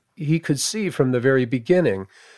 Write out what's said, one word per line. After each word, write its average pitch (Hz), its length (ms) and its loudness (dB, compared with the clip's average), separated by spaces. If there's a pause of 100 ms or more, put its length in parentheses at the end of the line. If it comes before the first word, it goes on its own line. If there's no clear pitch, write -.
(160)
He 160 240 0
could 147 220 -2
see 208 280 -4
from 131 220 0
the 123 80 0
very 131 240 2
beginning 120 640 0 (300)